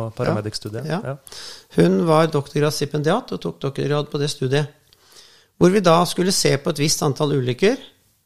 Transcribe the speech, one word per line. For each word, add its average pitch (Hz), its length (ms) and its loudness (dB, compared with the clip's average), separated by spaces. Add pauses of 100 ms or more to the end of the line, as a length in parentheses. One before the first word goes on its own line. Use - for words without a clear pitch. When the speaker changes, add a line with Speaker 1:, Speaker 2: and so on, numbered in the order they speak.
(160)
Speaker 1:
på 123 80 -4
Speaker 2:
Ja. 113 80 2
Speaker 1:
Remedic-studiet. 107 540 -6
Speaker 2:
Ja. 165 180 -4
Speaker 1:
Ja. 135 120 -8 (600)
Speaker 2:
Hun 175 300 4
var 160 200 4
doktorgradsstipendiat 151 1080 -2
og 92 80 -6
tok - 200 -10
doktorgrad 143 500 -4
på 151 80 -4
det 143 120 -2
studiet. 139 360 -2 (920)
Hvor 180 100 6
vi 208 100 2
da 175 240 6
skulle 185 280 0
se 143 260 2
på 175 120 -4
et 147 80 -4
visst 147 240 0
antall 147 340 0
ulykker, 131 400 2 (500)